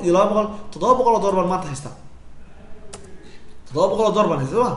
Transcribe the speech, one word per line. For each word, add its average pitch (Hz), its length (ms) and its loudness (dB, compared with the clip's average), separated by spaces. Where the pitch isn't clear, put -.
iyo 170 80 4
laba 202 160 6
boqol, 208 160 2
toddoba 202 240 2
boqol 233 200 4
oo 202 60 2
dollar 190 160 2
baan 180 140 2
maanta 180 180 -2
haystaa. 135 260 -10
Toddoba 160 240 0
boqol 214 180 2
oo 208 80 4
dollar 202 160 4
baan 151 100 0
haystaa, 135 160 -2
soo 247 80 4
ma? 240 120 0